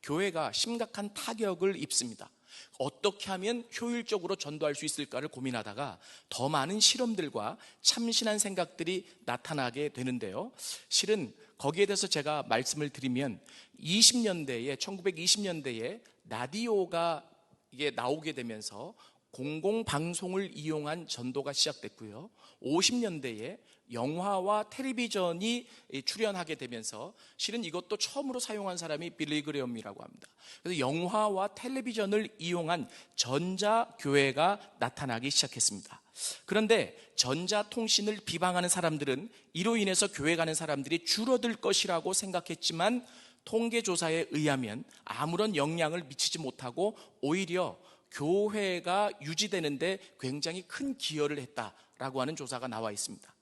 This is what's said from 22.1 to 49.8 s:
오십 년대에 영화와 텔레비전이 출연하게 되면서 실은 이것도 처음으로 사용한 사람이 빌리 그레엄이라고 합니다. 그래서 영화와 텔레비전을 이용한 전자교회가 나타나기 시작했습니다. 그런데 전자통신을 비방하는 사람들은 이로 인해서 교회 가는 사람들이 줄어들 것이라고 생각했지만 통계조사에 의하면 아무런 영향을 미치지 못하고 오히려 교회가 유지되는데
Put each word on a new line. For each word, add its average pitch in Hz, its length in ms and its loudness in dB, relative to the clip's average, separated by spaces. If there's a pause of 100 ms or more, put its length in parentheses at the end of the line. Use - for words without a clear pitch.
오십 175 340 4
년대에 147 640 -4 (320)
영화와 185 760 0
텔레비전이 226 1000 0 (380)
출연하게 185 500 -2
되면서 120 580 -8 (240)
실은 220 260 -2
이것도 175 340 -4
처음으로 269 420 -2
사용한 202 380 -4
사람이 160 340 -4
빌리 151 300 -2
그레엄이라고 123 600 -6
합니다. - 240 -18 (340)
그래서 170 180 -2
영화와 196 760 2
텔레비전을 220 840 0
이용한 170 500 0 (280)
전자교회가 170 1600 4
나타나기 123 520 -2
시작했습니다. - 720 0 (420)
그런데 208 500 4 (200)
전자통신을 208 1080 0
비방하는 180 440 2
사람들은 156 600 2 (240)
이로 214 240 2
인해서 185 300 4
교회 156 280 2
가는 160 180 2
사람들이 151 520 -2
줄어들 226 500 2
것이라고 185 580 2
생각했지만 180 920 0 (380)
통계조사에 202 840 2
의하면 135 520 2 (200)
아무런 170 520 0
영향을 160 480 0
미치지 135 360 -2
못하고 147 560 -2 (260)
오히려 165 580 0 (320)
교회가 196 1120 2
유지되는데 165 760 0 (220)